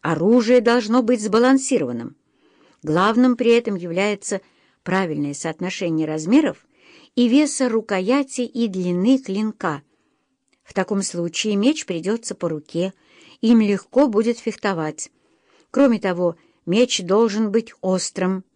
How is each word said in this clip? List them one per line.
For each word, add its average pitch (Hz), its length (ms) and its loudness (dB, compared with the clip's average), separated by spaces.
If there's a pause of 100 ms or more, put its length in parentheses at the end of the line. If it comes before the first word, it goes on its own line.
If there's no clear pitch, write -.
Оружие 214 600 2
должно 233 420 2
быть 226 180 0
сбалансированным. 214 960 0 (640)
Главным 220 540 2
при 233 160 2
этом 233 240 2
является 190 640 -4 (420)
правильное 156 520 -2
соотношение 165 720 -4
размеров — 160 600 0 (480)
и 240 140 2
веса 269 400 2
рукояти 226 720 -2
и 233 260 -4
длины 185 500 0
клинка. 196 640 -6 (840)
В - 100 -20
таком 196 280 -2
случае 180 540 -4
меч 262 300 0
придется 190 480 -6
по 175 140 -6
руке, 165 460 -6 (460)
им 226 200 6
легко 214 460 2
будет 226 320 0
фехтовать. 165 720 -6 (600)
Кроме 247 280 4
того, 175 380 -2 (300)
меч 214 360 0
должен 208 480 0
быть 220 300 -2
острым 185 640 -4 (120)